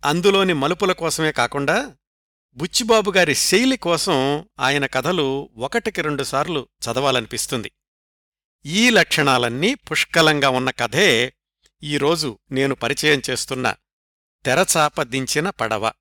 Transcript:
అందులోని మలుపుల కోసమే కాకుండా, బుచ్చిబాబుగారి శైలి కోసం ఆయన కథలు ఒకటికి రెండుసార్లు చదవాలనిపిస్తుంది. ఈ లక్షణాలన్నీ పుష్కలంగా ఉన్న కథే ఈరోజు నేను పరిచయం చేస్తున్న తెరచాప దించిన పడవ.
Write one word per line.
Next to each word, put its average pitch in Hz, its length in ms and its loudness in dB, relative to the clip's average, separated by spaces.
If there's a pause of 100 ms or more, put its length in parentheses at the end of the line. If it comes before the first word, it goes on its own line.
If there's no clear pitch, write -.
అందులోని 185 480 2
మలుపుల 165 400 0
కోసమే 156 400 -2
కాకుండా, 143 640 -2 (580)
బుచ్చిబాబుగారి 190 800 2
శైలి 247 420 2
కోసం 151 720 0 (120)
ఆయన 139 260 0
కథలు 139 720 -2
ఒకటికి 175 460 -4
రెండుసార్లు 147 640 -4 (120)
చదవాలనిపిస్తుంది. 120 920 -2 (920)
ఈ 214 240 4
లక్షణాలన్నీ 143 840 2
పుష్కలంగా 156 760 0
ఉన్న 127 220 0
కథే 123 600 0 (500)
ఈరోజు 147 560 -2 (120)
నేను 135 240 0
పరిచయం 143 560 0
చేస్తున్న 123 440 -4 (720)
తెరచాప 151 580 0
దించిన 135 480 -4
పడవ. 110 500 -2